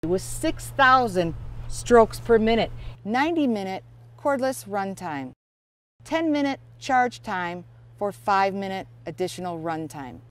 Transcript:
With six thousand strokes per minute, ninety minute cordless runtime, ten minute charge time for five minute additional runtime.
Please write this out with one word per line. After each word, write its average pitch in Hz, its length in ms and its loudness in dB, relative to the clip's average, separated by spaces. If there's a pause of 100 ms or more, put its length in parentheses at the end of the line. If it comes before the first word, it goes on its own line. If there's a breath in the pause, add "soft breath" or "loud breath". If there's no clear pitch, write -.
With 180 180 0
six - 480 -4
thousand 233 640 4 (340)
strokes - 500 4
per 233 200 4
minute, 220 340 2 (320 loud breath)
ninety 285 420 0
minute 196 380 -2 (340)
cordless 262 480 0
runtime, 185 680 -6 (720)
ten 320 280 0
minute 277 260 0 (220)
charge 247 420 0
time 175 420 -6 (340)
for 202 140 -2
five 196 420 2
minute 190 320 -6 (200)
additional 175 520 -6
runtime. 156 600 -8 (120)